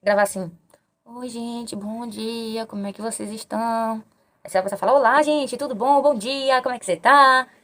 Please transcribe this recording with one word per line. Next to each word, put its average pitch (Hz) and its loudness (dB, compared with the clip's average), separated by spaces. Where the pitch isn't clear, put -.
Gravar 202 2
assim, 190 -4
Oi, 247 -14
gente, 233 -10
bom 214 -10
dia, 226 -8
como 208 -10
é 202 -8
que 202 -16
vocês 220 -8
estão? 226 -4
Aí - -18
você - -18
vai 190 2
começar 196 -4
a 196 -10
falar, 202 2
Olá, 269 6
gente, 294 0
tudo 262 -6
bom? 262 2
Bom 285 4
dia, 262 0
como 254 -4
é 233 -10
que - -16
você 175 0
tá? 262 6